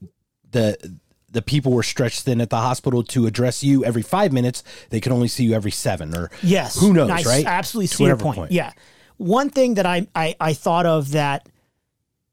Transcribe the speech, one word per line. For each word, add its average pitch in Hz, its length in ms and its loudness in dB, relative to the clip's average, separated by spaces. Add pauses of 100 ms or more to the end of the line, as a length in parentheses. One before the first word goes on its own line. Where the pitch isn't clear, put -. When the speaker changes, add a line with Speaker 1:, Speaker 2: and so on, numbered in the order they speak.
(500)
Speaker 1:
the, 110 260 0 (540)
the 113 120 -4
people 139 300 0
were 120 100 2
stretched - 400 -2
thin 120 180 0
at 117 100 -2
the 120 60 -2
hospital 123 480 0
to 117 220 0
address 120 360 -2
you 139 220 4
every 117 180 -2
five 185 300 0
minutes. 123 300 -2 (280)
They 113 100 -2
could 123 120 -2
only 120 160 2
see - 160 -2
you 110 100 4
every 107 160 -2
seven 85 460 -4
or 87 140 -6 (120)
Speaker 2:
Yes. 175 380 0
Speaker 1:
who 196 140 6
knows, 139 160 4
Speaker 2:
I 170 100 0
s-, 147 60 -2
Speaker 1:
right? 135 200 2
Speaker 2:
absolutely 190 420 -2
Speaker 1:
To - 80 -4
Speaker 2:
see 139 80 4
your - 100 6
Speaker 1:
whatever 113 100 -6
Speaker 2:
point. 143 140 -2
Speaker 1:
point. 82 140 -6
Speaker 2:
Yeah. 170 200 -2 (460)
One 240 320 0
thing 247 240 2
that 190 120 0
I, 180 280 0
I, 165 260 -2
I 156 140 0
thought 175 320 0
of 156 260 2
that 143 360 -2 (840)